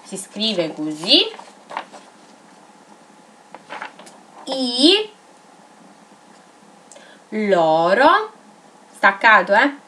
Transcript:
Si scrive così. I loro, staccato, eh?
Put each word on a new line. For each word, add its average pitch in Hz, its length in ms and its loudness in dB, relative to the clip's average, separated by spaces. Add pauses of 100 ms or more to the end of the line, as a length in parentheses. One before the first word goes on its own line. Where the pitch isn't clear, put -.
Si 196 140 -14
scrive 185 560 -6
così. 165 540 -2 (3250)
I 269 680 0 (2250)
loro, 202 1000 2 (640)
staccato, 196 580 2
eh? 277 220 2 (120)